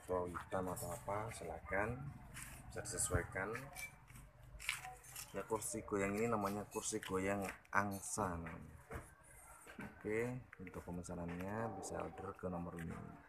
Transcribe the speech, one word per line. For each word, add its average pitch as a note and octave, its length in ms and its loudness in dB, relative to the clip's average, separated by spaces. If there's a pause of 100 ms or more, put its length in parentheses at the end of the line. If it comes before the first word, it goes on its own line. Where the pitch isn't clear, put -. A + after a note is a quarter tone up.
atau F2+ 240 2
hitam F2+ 480 0
atau F2 160 -2
apa, G#2 400 0
silakan, G2+ 720 0 (640)
bisa - 160 -2
disesuaikan. F#2 720 2 (1800)
Ya, G2 160 0
kursi A2 400 2
goyang G2+ 320 4
ini A#2 80 8
namanya G2+ 400 4
kursi A2 320 2
goyang F#2+ 480 4 (240)
angsa G2 560 4
namanya. E2 480 -4 (1120)
Oke, A#2 560 2 (160)
untuk F2+ 240 -8
pemesanannya F2+ 960 -2
bisa F2 240 0
order F#2 320 -4
ke F2+ 160 -2
nomor F2 240 -2
ini E2 540 -6